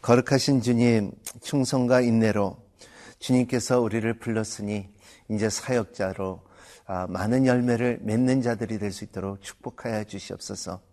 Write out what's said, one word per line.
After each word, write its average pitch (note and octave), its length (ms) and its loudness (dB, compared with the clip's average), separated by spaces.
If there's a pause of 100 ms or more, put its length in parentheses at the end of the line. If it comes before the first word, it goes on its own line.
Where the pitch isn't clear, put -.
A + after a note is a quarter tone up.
거룩하신 B2+ 580 4
주님, A#2 520 4 (300)
충성과 B2+ 580 2
인내로 A2 580 2 (600)
주님께서 B2 640 2
우리를 A2+ 340 0
불렀으니 G#2 800 -6 (360)
이제 G#2+ 200 0
사역자로, F#2+ 920 -4 (440)
아, F#2 200 -4
많은 G#2+ 400 0
열매를 B2 560 2
맺는 B2 400 2
자들이 A2+ 360 -4
될 G2+ 140 -4
수 G#2 120 -10
있도록 G2 360 -10
축복하여 - 640 -8
주시옵소서. G2 760 -12 (120)